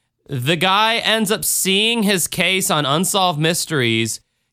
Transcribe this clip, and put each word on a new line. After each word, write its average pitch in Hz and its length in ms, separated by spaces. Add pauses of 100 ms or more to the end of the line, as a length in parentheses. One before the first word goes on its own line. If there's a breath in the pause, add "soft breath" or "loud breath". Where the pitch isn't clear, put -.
(280)
The 143 280
guy 202 420
ends 214 340
up 196 120
seeing 214 600
his 196 240
case 185 420
on 151 160
Unsolved 180 520
Mysteries, 123 800 (320)